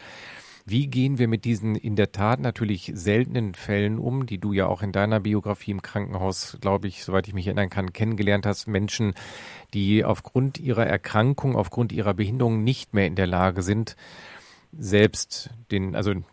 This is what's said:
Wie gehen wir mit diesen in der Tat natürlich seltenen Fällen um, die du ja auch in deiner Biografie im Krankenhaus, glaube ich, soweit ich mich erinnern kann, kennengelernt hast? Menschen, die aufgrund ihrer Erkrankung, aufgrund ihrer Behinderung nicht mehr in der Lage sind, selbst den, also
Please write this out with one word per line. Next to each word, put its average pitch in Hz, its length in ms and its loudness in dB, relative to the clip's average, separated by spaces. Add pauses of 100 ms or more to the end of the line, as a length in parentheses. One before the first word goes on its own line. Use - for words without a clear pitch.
(640)
Wie 120 220 0
gehen 127 320 0
wir 123 80 4
mit 113 180 0
diesen 110 300 0
in 104 220 -4
der 101 160 2
Tat 110 260 0
natürlich 107 560 -4
seltenen 104 600 0
Fällen 104 440 -2
um, 127 280 -2
die 101 120 -6
du 101 140 -2
ja 95 140 2
auch 90 160 -2
in 98 100 -4
deiner 104 260 2
Biografie 104 540 -2
im 98 100 -6
Krankenhaus, 95 800 -4
glaube 98 260 0
ich, - 180 -8
soweit 95 220 2
ich - 80 -10
mich 95 140 -2
erinnern 95 200 0
kann, 92 240 -4
kennengelernt 104 540 0
hast? 101 220 -4
Menschen, 101 460 0 (600)
die 104 300 4
aufgrund 131 560 0
ihrer 117 260 2
Erkrankung, 107 720 2
aufgrund 107 340 0
ihrer 104 240 2
Behinderung 110 480 2
nicht 127 320 0
mehr 98 120 4
in 87 100 -2
der 95 100 2
Lage 90 360 2
sind, 107 340 0 (760)
selbst 104 800 2 (220)
den, 95 240 -2
also 98 180 0 (180)